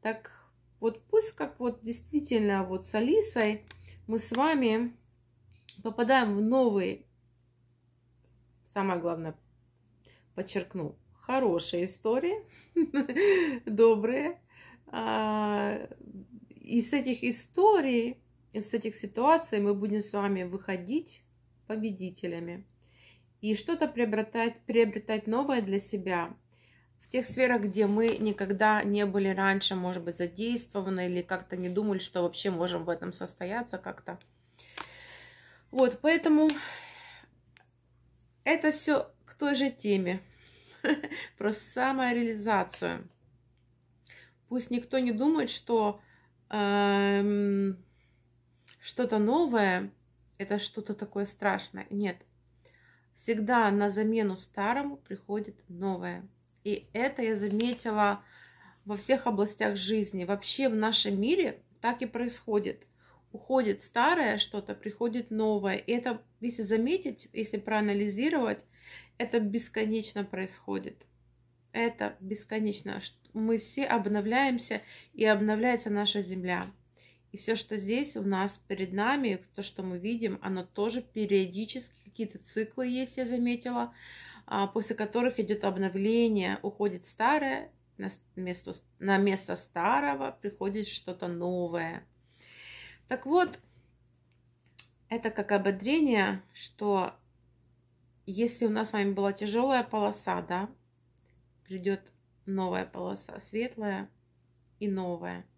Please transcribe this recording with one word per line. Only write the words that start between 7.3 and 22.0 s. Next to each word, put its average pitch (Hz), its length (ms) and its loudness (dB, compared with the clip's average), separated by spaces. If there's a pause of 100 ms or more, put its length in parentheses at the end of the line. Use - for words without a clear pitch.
самое 190 320 0
главное, 165 360 -4 (1000)
подчеркну, 185 600 -6 (180)
хорошие 180 720 0
истории, 254 500 0 (400)
<laughs> 320 920 2
добрые. 226 760 4 (480)
А, 214 1000 -2 (640)
и - 320 -2
с - 120 -2
этих 254 300 0
историй, 254 960 4 (340)
из 214 200 -6
этих 220 220 -2
ситуаций 254 640 2
мы 202 140 4
будем 202 280 0
с 202 120 -8
вами 196 300 0
выходить 190 800 -6 (420)
победителями 185 1000 -6 (800)